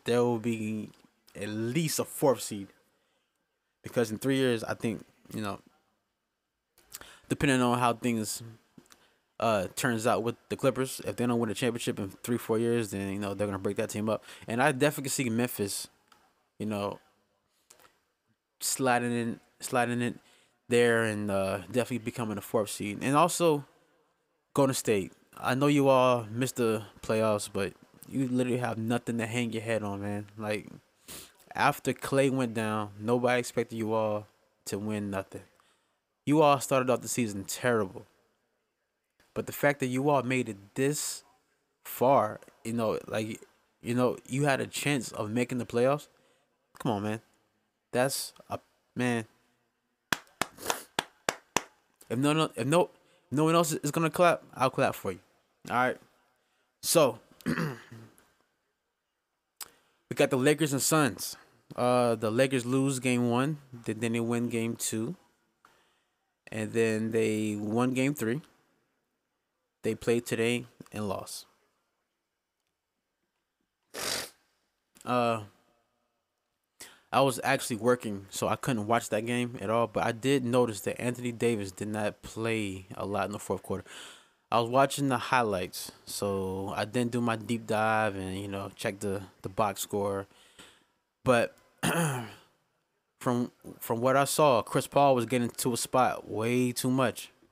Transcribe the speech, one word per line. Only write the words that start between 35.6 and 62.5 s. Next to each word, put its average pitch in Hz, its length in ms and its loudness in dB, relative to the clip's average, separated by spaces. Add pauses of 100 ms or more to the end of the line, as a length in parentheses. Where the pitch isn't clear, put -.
You 147 160 4
all 143 200 6
started 127 280 0
off 120 120 2
the 110 80 -10
season 101 340 -4
terrible. 107 600 -2 (1300)
But 107 140 -4
the - 40 -10
fact 143 300 0
that 135 60 0
you 131 220 0
all 139 140 4
made 127 240 0
it 104 100 -8 (180)
this - 500 -2 (580)
far, 120 560 2 (240)
you 113 100 -6
know, 113 320 0
like, 110 360 -6 (400)
you 113 120 -4
know, 123 240 2 (100)
you 139 180 0
had 131 160 2
a 110 60 -4
chance 143 440 -2
of 110 180 -6
making 123 280 -2
the 117 80 -4
playoffs. 131 420 0 (720)
Come - 140 0
on, 101 100 -2
man. 110 180 -4 (680)
That's 127 420 -2 (160)
a, 117 100 -6 (360)
man. 120 300 0 (2750)
If 117 100 -2
no, 147 140 4
no, 156 220 2
if 120 120 -2
no, 165 220 4 (420)
no 147 140 2
one 160 100 6
else 170 160 6
is 147 180 -2
gonna 165 220 0
clap, 170 320 4 (100)
I'll 131 160 2
clap 131 240 0
for 98 200 -6
you. 92 60 -14 (480)
All 110 100 -2
right. 127 200 2 (840)
So, 131 340 4 (140)
<clears throat> - 140 -16
we 147 300 -4 (2500)
got 143 160 4
the 139 80 2
Lakers 143 360 2
and 131 80 0
Suns. 139 560 0 (380)
Uh, 123 380 4
the 110 160 -2
Lakers 127 380 2